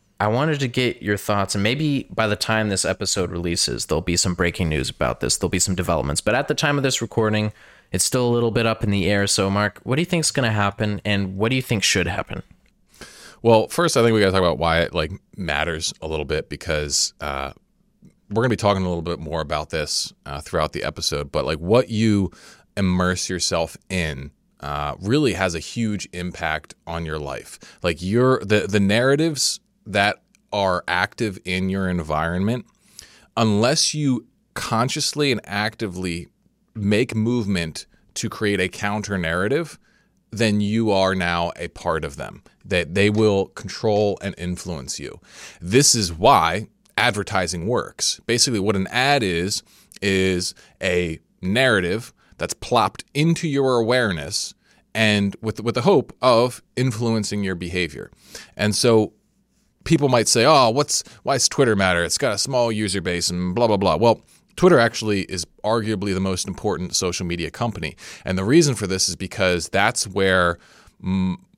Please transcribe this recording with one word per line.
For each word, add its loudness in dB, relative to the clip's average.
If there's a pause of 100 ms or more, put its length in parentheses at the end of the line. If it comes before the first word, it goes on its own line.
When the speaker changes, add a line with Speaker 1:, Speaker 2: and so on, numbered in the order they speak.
(200)
Speaker 1:
I 2
wanted 0
to 0
get -2
your 0
thoughts, -2
and 0
maybe 0
by 0
the 0
time 0
this 0
episode -2
releases, -2
there'll 0
be 0
some 0
breaking 0
news -2
about -2
this. -2
There'll -2
be 0
some 0
developments. -2
But 0
at -2
the -2
time 0
of 0
this 0
recording, 0 (380)
it's -2
still 0
a 4
little 2
bit 0
up 0
in 0
the 2
air. 2
So, 2
Mark, 0
what -2
do 2
you 0
think's 0
gonna 0
happen, 0
and -2
what 0
do 0
you 0
think -2
should 0
happen? -6 (1000)
Speaker 2:
Well, 6
first, 0
I 6
think 4
we 4
gotta 6
talk 2
about 2
why 2
it, 0
like, -2 (260)
matters -4
a -8
little -4
bit, -4
because, -4
uh, -8 (760)
we're -2
gonna 2
be 2
talking 2
a -2
little -4
bit -6
more -6
about -4
this, -4 (140)
uh, -10
throughout -2
the -6
episode, -4
but, -2
like, -4
what 2
you 2 (460)
immerse 0
yourself -2 (140)
in, -4 (300)
uh, -4
really 2
has 0
a -6
huge -6
impact -6 (140)
on -6
your -6
life. -10 (240)
Like, -2
your, 2
the, 2
the 2
narratives 2 (260)
that 0 (300)
are 0
active -2
in -2
your -2
environment, -2 (720)
unless 2
you 0 (280)
consciously -2
and -2
actively -4 (480)
make 2
movement -2 (300)
to -6
create -2
a 0
counter -4
narrative, -2 (520)
then 0
you 0
are 4
now -2
a -8
part -4
of -10
them. -12 (220)
That -2
they 4
will 4
control -2
and -6
influence -8
you. -12 (400)
This 4
is -2
why 4 (280)
advertising 0
works. -4
Basically, 0
what 2
an -2
ad 2
is, -2 (380)
is 0 (260)
a -2 (220)
narrative 0 (240)
that's -4
plopped 0 (100)
into 0
your 2
awareness -2 (420)
and 2
with, -6
with -2
the 0
hope 2
of 4 (160)
influencing -2
your -4
behavior. -4 (440)
And 0
so 4 (720)
people 2
might 4
say, 4
"Oh, 6
what's, 0 (200)
why 0
does 0
Twitter 4
matter? 4
It's -2
got 0
a -2
small 0
user -2
base -2
and -4
blah, 4
blah, 2
blah." 2
Well, 4 (340)
Twitter 6
actually 0
is -6 (200)
arguably 0
the 0
most -2
important -4
social -2
media -4
company. -6 (260)
And -2
the -2
reason 6
for -4
this -2
is -6
because 0
that's 0
where, 2 (440)
mm, -2 (220)